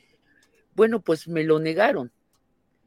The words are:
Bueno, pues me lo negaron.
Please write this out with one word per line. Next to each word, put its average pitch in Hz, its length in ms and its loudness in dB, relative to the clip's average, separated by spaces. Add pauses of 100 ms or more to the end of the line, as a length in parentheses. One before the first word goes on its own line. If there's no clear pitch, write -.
(760)
Bueno, 226 260 2
pues 160 280 -4
me 160 160 -4
lo 156 140 2
negaron. 160 520 -2 (760)